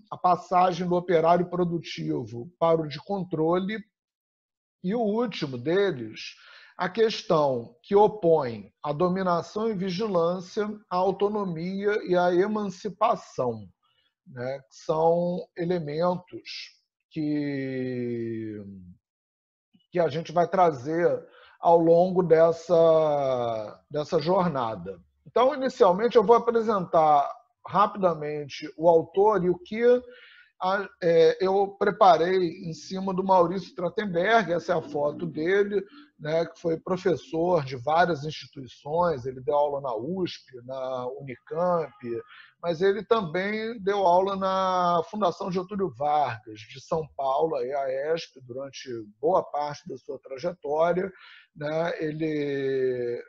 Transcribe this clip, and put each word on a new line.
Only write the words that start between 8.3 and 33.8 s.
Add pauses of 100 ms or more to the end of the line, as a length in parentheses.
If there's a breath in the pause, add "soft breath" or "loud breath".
a
dominação
e
vigilância, (200)
a
autonomia
e
a
emancipação, (600)
né?
Que
são (120)
elementos (720)
que, (1300)
que
a
gente
vai
trazer (360 soft breath)
ao
longo
dessa,
dessa
jornada. (260)
Então,
inicialmente,
eu
vou
apresentar (360)
rapidamente
o
autor
e
o
que (800 loud breath)
a, (120)
é,
eu
preparei
em
cima
do
Maurício
Trachtenberg.